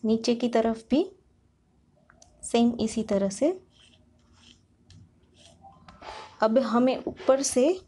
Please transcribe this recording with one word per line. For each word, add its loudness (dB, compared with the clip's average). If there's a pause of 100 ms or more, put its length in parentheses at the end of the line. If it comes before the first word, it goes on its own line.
नीचे 0
की -4
तरफ 0
भी 4 (1400)
same 2
इसी -4
तरह 0
से। -2 (3000)
अब 2
हमें 2
ऊपर 0
से 2 (220)